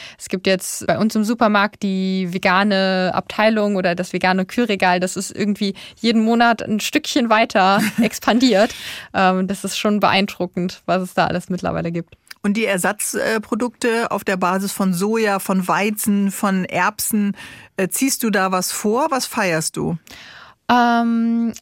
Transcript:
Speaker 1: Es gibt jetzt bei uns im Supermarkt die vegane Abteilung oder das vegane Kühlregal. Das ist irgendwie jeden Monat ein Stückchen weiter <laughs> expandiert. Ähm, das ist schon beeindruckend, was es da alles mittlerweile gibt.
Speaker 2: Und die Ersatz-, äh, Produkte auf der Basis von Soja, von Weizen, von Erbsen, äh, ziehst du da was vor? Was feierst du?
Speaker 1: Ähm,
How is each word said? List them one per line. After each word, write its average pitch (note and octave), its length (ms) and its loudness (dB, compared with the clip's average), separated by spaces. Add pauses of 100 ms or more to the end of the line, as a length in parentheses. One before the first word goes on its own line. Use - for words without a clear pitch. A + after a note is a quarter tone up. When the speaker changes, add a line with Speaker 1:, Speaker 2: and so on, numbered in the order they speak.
(180)
Speaker 1:
Es - 120 -16
gibt F#3 180 -2
jetzt - 400 -2
bei E3+ 100 2
uns A3 180 0
im G#3+ 100 2
Supermarkt G#3+ 580 0
die F#3+ 480 0
vegane F#3+ 800 2
Abteilung G#3+ 640 0
oder F#3 180 0
das F#3 200 -6
vegane F#3 320 2
Kühlregal. F#3+ 560 0
Das F#3 160 -4
ist G3 180 -8
irgendwie G3+ 380 -2 (240)
jeden A3+ 260 2
Monat A#3 400 2
ein G#3 160 -2
Stückchen C#4+ 500 -2
weiter G#3 600 4
<laughs> - 120 -2
expandiert. A3+ 720 2 (400)
Ähm, F#3 340 2
das G3 180 -6
ist - 120 -6
schon G#3 220 2
beeindruckend, F#3 840 0
was F3+ 160 0
es F#3 120 -8
da F3 140 2
alles F3 220 -4
mittlerweile E3+ 420 -4
gibt. E3+ 240 -8 (260)
Speaker 2:
Und G3+ 140 0
die A3+ 80 -2
Ersatz-, G3 520 -2
äh, A3 260 0
Produkte A#3 720 -2
auf G3+ 120 -4
der G3 140 -2
Basis F#3+ 340 0
von F#3+ 220 0
Soja, G3+ 460 0
von F#3+ 280 -2
Weizen, G3+ 640 0
von F#3+ 320 0
Erbsen, G3+ 720 -2 (400)
äh, F#3 140 -2
ziehst - 340 -2
du A#3 60 2
da F#3+ 240 2
was F#3 180 -2
vor? A#3 380 0
Was C4 160 -2
feierst E3+ 500 -2
du? D#3+ 220 -4 (720)
Speaker 1:
Ähm, A#3 920 2